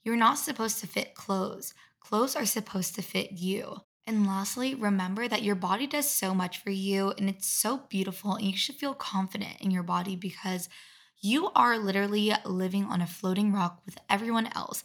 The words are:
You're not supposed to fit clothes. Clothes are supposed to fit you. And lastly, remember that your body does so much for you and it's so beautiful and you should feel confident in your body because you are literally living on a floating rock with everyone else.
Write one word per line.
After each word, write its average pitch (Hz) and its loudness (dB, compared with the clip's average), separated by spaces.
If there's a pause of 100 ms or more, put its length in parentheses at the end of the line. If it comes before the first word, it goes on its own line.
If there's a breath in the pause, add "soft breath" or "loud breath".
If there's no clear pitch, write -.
You're 226 2
not 233 6
supposed 226 -2
to 185 -6
fit - -4
clothes. - -4 (280 soft breath)
Clothes 240 0
are 285 0
supposed 202 -2
to - -4
fit - -4
you. 190 -4 (280)
And 214 4
lastly, 202 -2
remember 202 0
that 220 0
your 202 2
body 190 0
does 285 0
so 190 0
much 180 -2
for 202 -4
you 196 2
and 196 0
it's 190 -4
so 262 0
beautiful 190 -2
and - -2
you 190 0
should - -2
feel 277 -4
confident - -4
in 190 2
your 180 2
body 180 -2
because 180 -6 (540 loud breath)
you 247 2
are 240 8
literally 208 2 (100)
living 185 0
on 185 0
a 170 0
floating 196 2
rock 175 0
with - -14 (120)
everyone 226 0
else. - -6